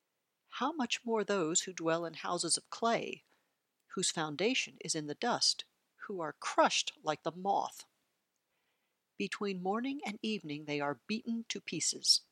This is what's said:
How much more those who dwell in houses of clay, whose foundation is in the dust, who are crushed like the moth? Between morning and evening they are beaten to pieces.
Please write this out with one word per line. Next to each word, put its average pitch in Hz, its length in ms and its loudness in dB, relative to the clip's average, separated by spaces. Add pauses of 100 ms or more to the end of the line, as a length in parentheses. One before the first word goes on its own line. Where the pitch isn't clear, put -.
(500)
How 269 220 -2
much 294 320 -2
more 226 200 0
those 185 380 2
who 185 120 -6
dwell 165 320 0
in 165 80 -8
houses 170 440 0
of - 120 -14
clay, - 540 0 (720)
whose 180 160 0
foundation 160 680 0
is 165 120 -4
in 151 140 -2
the 147 80 -6
dust, - 500 2 (400)
who 190 160 -6
are 151 120 -4
crushed - 680 4
like 151 220 0
the 165 80 -2
moth? 185 560 -2 (1300)
Between 196 460 -4
morning 240 420 0
and 208 160 -6
evening 156 440 -4
they 147 140 0
are 143 280 0
beaten 226 420 -2
to - 100 -10
pieces. - 640 2 (100)